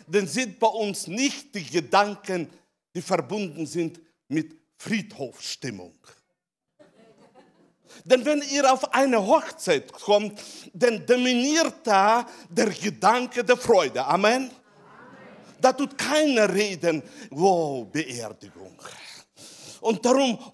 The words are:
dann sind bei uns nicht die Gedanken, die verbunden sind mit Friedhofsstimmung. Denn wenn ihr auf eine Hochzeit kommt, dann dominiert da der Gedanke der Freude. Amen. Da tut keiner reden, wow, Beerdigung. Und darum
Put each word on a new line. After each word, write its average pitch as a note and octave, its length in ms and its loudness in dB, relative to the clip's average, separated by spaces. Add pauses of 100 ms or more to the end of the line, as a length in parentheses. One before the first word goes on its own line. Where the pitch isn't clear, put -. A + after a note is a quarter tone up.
dann F#3+ 200 0
sind G3 320 -6
bei A3+ 80 4
uns G#3+ 400 -4
nicht A#3+ 480 -6
die F3 100 -10
Gedanken, F3 840 -2 (460)
die F3+ 60 -8
verbunden E3 640 -6
sind D#3+ 340 -6 (280)
mit D#3 280 -6 (220)
Friedhofsstimmung. B2 1200 -10 (2000)
Denn B3+ 200 2
wenn D4 160 0
ihr C#4 300 2
auf C4+ 220 0
eine B3 320 2
Hochzeit G3 680 0
kommt, G#3 480 0 (320)
dann A3+ 320 0
dominiert B3+ 800 0
da A3 400 4 (240)
der G3+ 220 0
Gedanke A3+ 720 0
der A#3+ 140 4
Freude. G3 460 2
Amen. G#3 460 2 (1120)
Da B3+ 100 4
tut C4+ 260 -6
keiner C4+ 560 2
reden, F3 500 -2 (260)
wow, D3+ 600 0
Beerdigung. G#2+ 920 -10 (960)
Und A3 260 -2
darum B3+ 320 4 (160)